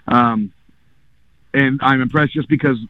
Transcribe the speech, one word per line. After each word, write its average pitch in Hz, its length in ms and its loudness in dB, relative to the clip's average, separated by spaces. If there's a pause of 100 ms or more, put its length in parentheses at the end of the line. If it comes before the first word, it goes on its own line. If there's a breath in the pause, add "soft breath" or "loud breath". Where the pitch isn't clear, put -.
um, 117 440 0 (1040)
and 135 300 0
I'm 131 180 2
impressed 139 320 0
just 156 160 -6
because 139 300 0 (120)